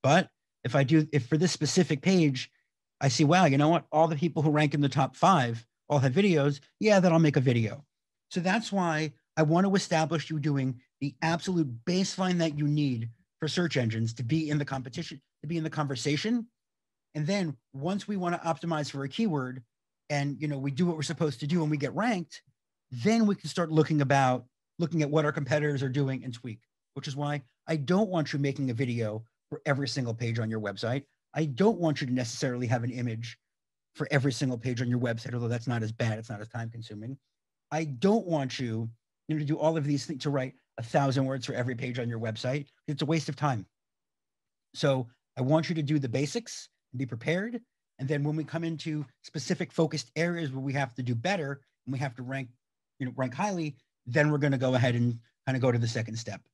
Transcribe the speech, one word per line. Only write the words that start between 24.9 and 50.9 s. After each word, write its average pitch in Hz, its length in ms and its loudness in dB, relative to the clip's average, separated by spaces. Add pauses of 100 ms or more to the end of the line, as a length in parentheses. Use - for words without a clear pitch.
at 143 80 0
what 151 160 4
our 151 60 2
competitors 147 500 0
are 139 80 -2
doing 131 340 -2
and 131 100 -8
tweak, 117 260 -12 (340)
which 139 140 -10
is 139 80 -8
why 147 260 -4 (260)
I 160 100 0
don't 180 320 2
want 165 220 0
you 147 80 -2
making 139 300 0
a 120 60 -2
video 113 480 -2 (260)
for - 160 -10
every 139 220 0
single 123 260 -2
page 117 260 -2
on 113 100 -2
your 110 120 -4
website. 110 420 -4 (300)
I 156 120 0
don't 175 340 2
want 160 220 2
you 143 60 -2
to 123 60 0
necessarily 123 540 -2
have 117 160 0
an 123 80 -4
image 117 460 -6 (580)
for 151 160 -4
every 139 200 2
single 127 260 -2
page 120 240 -4
on 123 80 -2
your 123 100 0
website, 117 340 -4
although 120 140 -4
that's 120 200 -4
not 113 160 -2
as 110 80 -4
bad, 113 280 -2
it's 113 100 -14
not 104 120 -10
as 107 80 -14
time 117 200 -8
consuming. 113 480 -12 (540)
I 160 140 -2
don't 190 420 2
want 143 320 -2
you, 113 300 -4 (380)
you 156 80 0
know, 151 40 0
to 147 60 -2
do 147 120 0
all 160 200 2
of 147 80 -2
these 143 200 0
things, 143 180 -8
to 151 60 -2
write 131 260 -2 (220)
a 117 60 -8
thousand 135 420 2
words 131 200 -4
for 135 80 -6
every 120 220 -2
page 123 240 -6
on 120 100 -4
your 117 100 -6
website. 127 480 -4 (200)
It's 151 140 -6
a 156 40 0
waste 156 240 0
of 147 80 -8
time. 127 280 -2 (1080)
So 131 340 0 (300)
I 131 40 -4
want 151 280 2
you 175 60 -2
to 160 60 -2
do 147 180 0
the 131 100 -2
basics 147 580 -4 (240)
and 123 80 -10
be 135 60 -2
prepared. 180 560 -4 (380)
And 135 100 -6
then 143 140 0
when 151 120 -2
we 156 80 -4
come 165 220 -6
into 151 400 -6 (160)
specific - 500 -6
focused 160 460 -2
areas 170 340 -2
where 135 80 -6
we 135 140 -4
have 135 220 -2